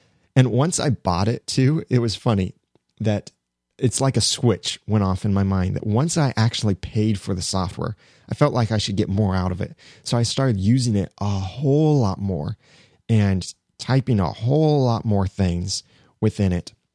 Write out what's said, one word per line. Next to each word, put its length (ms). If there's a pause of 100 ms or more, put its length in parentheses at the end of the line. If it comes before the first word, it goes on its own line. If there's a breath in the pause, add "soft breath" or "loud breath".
(360 soft breath)
And 160
once 280
I 100
bought 380
it 180
too, 440
it 80
was 160
funny 400 (460)
that 320 (440)
it's 240
like 160
a 60
switch 640
went 180
off 200
in 100
my 80
mind 320
that 120
once 300
I 200
actually 400
paid 440
for 140
the 80
software, 540 (340 soft breath)
I 40
felt 200
like 160
I 80
should 180
get 120
more 260
out 180
of 80
it. 140 (300 loud breath)
So 120
I 60
started 360
using 380
it 220
a 100
whole 680
lot 200
more 380 (520 soft breath)
and 440 (260)
typing 420
a 120
whole 520
lot 200
more 220
things 560 (380 soft breath)
within 320
it 200 (220)